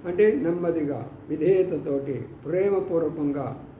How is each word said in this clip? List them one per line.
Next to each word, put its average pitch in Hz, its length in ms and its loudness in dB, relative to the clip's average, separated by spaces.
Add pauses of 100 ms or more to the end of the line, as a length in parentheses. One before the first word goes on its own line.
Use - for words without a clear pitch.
అంటే 202 280 4
నెమ్మదిగా, 165 760 -2 (180)
విధేయతతోటి, 151 960 0 (200)
ప్రేమపూర్వకంగా 160 1200 0 (160)